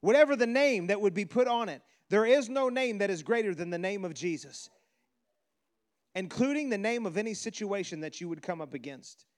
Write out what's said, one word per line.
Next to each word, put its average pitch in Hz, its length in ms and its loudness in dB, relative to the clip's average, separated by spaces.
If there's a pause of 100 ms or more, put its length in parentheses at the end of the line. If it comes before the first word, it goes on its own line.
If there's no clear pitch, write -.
Whatever 277 340 6
the 233 120 2
name 240 400 2
that 202 120 2
would 202 140 2
be 196 120 -2
put 247 220 2
on 233 220 0
it, 131 140 -10 (260)
there 214 160 4
is 247 240 6
no 262 200 0
name 240 300 -2
that 202 100 2
is 165 140 -4
greater 208 320 0
than 170 140 -6
the 170 100 -4
name 190 260 -4
of 165 80 -6
Jesus, 147 560 -8 (1400)
including 262 560 -2
the 214 80 0
name 226 280 -2
of 170 120 -4
any 220 160 -2
situation 196 680 -6
that 156 200 -10
you 175 80 -8
would 156 120 -8
come 170 200 -6
up 143 120 -12
against. 135 520 -14 (120)